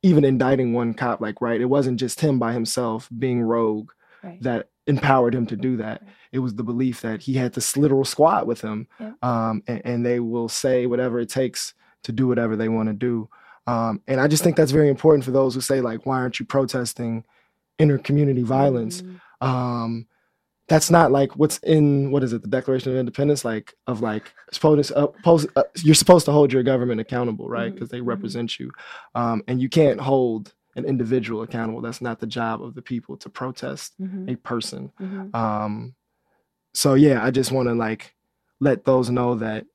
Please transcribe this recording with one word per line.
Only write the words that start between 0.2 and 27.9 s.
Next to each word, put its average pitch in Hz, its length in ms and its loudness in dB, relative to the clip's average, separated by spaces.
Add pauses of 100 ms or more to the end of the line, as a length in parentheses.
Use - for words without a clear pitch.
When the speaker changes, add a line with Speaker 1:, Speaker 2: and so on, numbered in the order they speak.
Speaker 1:
indicting 131 500 2
one 117 200 -2
cop, 120 260 -4
like, 107 220 -6
right, 117 180 -2
it 120 60 0
wasn't 127 340 0
just 123 220 -6
him 143 180 2
by 117 140 -2
himself 117 560 -4 (100)
being 123 220 -2
rogue 113 500 -2 (320)
Speaker 2:
Right. 175 180 -18
Speaker 1:
that 117 280 -4 (180)
empowered 131 480 2
him 123 120 0
to 113 100 -8
do 127 200 -2
that. 110 240 -8
Speaker 2:
Right. - 100 -20 (200)
Speaker 1:
It 135 80 -4
was 123 160 -4
the 113 80 -6
belief 120 380 -2
that 110 220 -8
he 131 100 -4
had 123 200 0
this - 220 -6
literal 135 300 4
squad 147 420 2
with 113 140 -4
him, 107 260 -8 (100)
Speaker 2:
Yeah. 220 240 -14
Speaker 1:
um, 113 460 -2
and, 117 160 -6
and 120 220 -4
they 120 160 0
will 117 260 -4
say 127 380 0
whatever 123 340 -2
it 117 80 -4
takes - 460 -4 (300)
to - 100 -8
do 127 140 0
whatever 117 280 0
they 110 140 -2
wanna 110 240 -2
do. 113 340 -4 (400)
Um, 113 400 -2
and 131 140 0
I 143 60 2
just 151 140 2
think 170 140 2
that's 156 160 4
very 147 180 4
important 139 360 4
for 131 60 -4
those 131 220 2
who 131 80 -4
say, 135 200 0
like, 113 240 -6
"Why 135 140 -2
aren't 127 200 -4
you 117 60 -6
protesting 120 800 -4 (520)
inter-community 143 680 2
violence?" 120 580 0
Speaker 2:
Mm-hmm. - 460 -10
Speaker 1:
Um, 120 600 -4 (600)
that's 151 220 4
not, 165 220 6
like, 139 240 2
what's 151 240 2
in, 143 520 2
what 139 120 0
is 120 100 -2
it, 117 80 -6
the - 60 -12
Declaration 131 440 -2
of 131 60 -2
Independence, 135 480 0
like, 110 300 -8 (120)
of, 117 140 -6
like, 107 320 -6 (180)
supposed, 147 420 4
uh, 143 140 2 (160)
pos-, 165 220 6 (100)
uh, 135 80 4 (200)
you're 156 120 8
supposed 175 300 8
to 143 60 2
hold 147 200 6
your 131 120 2
government 123 360 0
accountable, 117 480 -6
right? 117 220 -6
Speaker 2:
Mm-hmm. 98 100 -12
Speaker 1:
'Cause 120 100 -10
they 123 100 -10